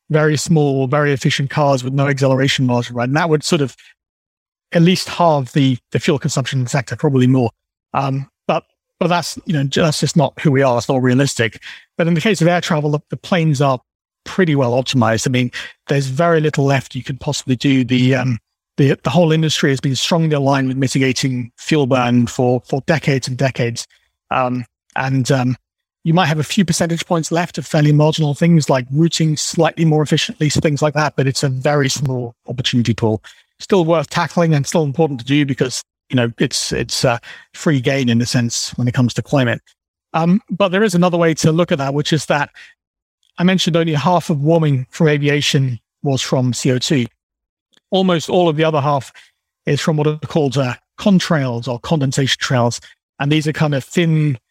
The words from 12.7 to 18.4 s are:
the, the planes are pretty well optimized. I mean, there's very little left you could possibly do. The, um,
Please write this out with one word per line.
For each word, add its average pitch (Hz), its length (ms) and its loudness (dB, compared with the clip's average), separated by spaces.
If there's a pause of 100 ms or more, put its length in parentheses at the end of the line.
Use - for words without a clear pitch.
the, 147 80 0 (100)
the 151 80 -8
planes 160 420 0
are 135 200 2 (440)
pretty 165 320 0
well 127 160 2
optimized. 120 560 0
I 135 40 0
mean, 123 200 0 (360)
there's 139 200 0
very 160 340 2
little 147 240 0
left 139 300 0
you 123 80 -8
could 131 160 -8
possibly - 360 -4
do. 135 280 2
The, 127 320 2
um, 127 240 -2 (380)